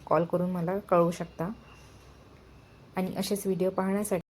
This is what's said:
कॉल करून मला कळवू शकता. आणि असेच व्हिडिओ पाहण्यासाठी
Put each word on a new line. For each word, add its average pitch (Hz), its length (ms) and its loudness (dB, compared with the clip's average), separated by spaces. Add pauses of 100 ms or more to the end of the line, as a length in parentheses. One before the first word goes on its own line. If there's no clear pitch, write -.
कॉल 160 180 4
करून 180 260 0
मला 180 280 -2
कळवू 175 320 4
शकता. 170 400 -6 (1500)
आणि 185 200 -4
असेच 196 300 -4
व्हिडिओ 185 240 2
पाहण्यासाठी 190 500 0 (100)